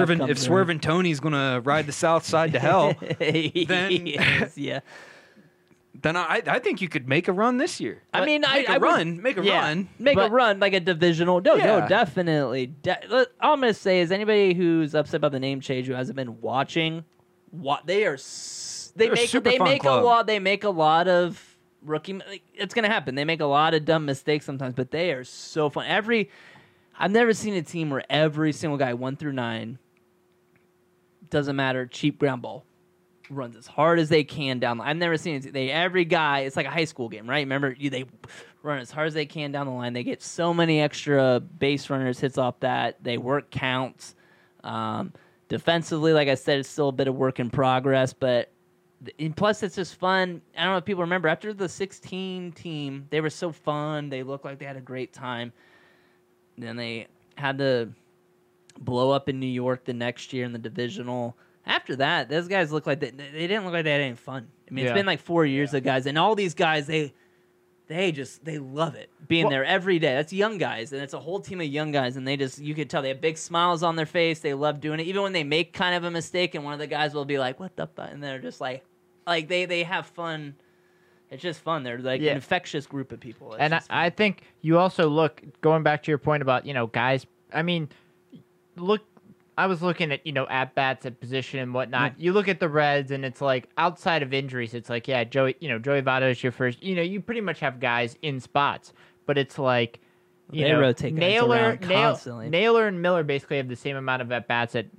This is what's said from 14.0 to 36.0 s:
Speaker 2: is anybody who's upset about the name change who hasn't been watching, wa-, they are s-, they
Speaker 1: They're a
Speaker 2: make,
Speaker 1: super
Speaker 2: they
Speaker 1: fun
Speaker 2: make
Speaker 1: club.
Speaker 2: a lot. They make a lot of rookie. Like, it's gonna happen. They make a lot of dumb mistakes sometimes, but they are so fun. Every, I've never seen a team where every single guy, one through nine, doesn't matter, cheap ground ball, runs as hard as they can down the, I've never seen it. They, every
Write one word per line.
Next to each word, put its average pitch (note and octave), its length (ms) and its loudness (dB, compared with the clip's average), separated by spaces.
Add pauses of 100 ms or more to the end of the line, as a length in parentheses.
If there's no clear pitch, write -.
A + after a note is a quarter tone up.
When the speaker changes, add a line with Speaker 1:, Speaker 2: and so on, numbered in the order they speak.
Speaker 2:
is E3 100 2
anybody G3+ 440 4
who's E3 400 2
upset D3+ 220 0
about D3 160 2
the C3 80 -2
name C3+ 200 -2
change B2+ 260 -4
who C3 60 -4
hasn't B2+ 240 -6
been A#2 240 -8
watching, D#3+ 640 -2 (480)
wa-, D3 320 -4
they G3 220 2
are D#3 80 0
s-, - 840 -14
they A3 100 4
Speaker 1:
They're B3+ 60 2
a B3 40 4
Speaker 2:
make, A#3 120 4
Speaker 1:
super B3 220 2
Speaker 2:
they B3+ 80 4
Speaker 1:
fun F#3 100 4
Speaker 2:
make C#4+ 140 4
Speaker 1:
club. C4+ 200 6
Speaker 2:
a A#3+ 40 6
lot. A#3 220 6
They G#3+ 100 2
make G3 260 0
a G#3 60 2
lot E3 380 4
of F3 500 0 (240)
rookie. D#3 320 -6
Like, F#3+ 280 -14 (120)
it's G3 180 -8
gonna A3 160 2
happen. C#3+ 280 -2
They C#3+ 80 0
make E3 160 0
a D#3 60 0
lot D3+ 280 4
of D3+ 100 2
dumb D#3+ 220 2
mistakes C#3+ 400 -2
sometimes, C3+ 280 -6
but B2+ 180 -4
they E3+ 200 0
are B2+ 120 -6
so - 440 -4
fun. C#3 180 -4
Every, G#3 440 2 (640)
I've F3+ 140 0
never A3+ 220 4
seen G#3 220 -2
a F3 80 -2
team D#3 280 -4
where C3 180 -4
every D3+ 440 2
single D3 260 -4
guy, B2+ 160 0
one C3 220 -6
through D3 160 -8
nine, A#2 460 -4 (1500)
doesn't C#3+ 260 0
matter, C3 300 0
cheap C#3+ 320 -2
ground C3 240 0
ball, A2+ 220 -12 (640)
runs B2+ 260 -10
as - 100 -20
hard E3 320 4
as D#3 100 4
they D#3 160 6
can C3 340 -4
down A#2+ 200 0
the, G#2+ 60 -6
I've D3 120 -2
never E3+ 200 0
seen D#3+ 200 -4
it. C3 160 -10
They, C3 180 -2
every F3 340 2